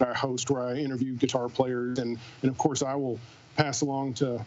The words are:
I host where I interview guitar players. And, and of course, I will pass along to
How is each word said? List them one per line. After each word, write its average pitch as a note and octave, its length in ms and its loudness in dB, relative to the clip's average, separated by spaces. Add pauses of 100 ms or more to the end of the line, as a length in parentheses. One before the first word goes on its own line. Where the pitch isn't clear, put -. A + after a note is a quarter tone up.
I B2 120 2
host B2+ 340 -2
where C3 140 2
I B2 140 0
interview C3+ 380 -2
guitar B2 320 2
players. B2 520 0
And, A#2 180 -2 (240)
and C3 80 4
of B2+ 80 -2
course, D3 240 2
I C3+ 140 0
will B2+ 240 -2 (360)
pass D3 260 2
along C#3 340 0
to A#2+ 320 0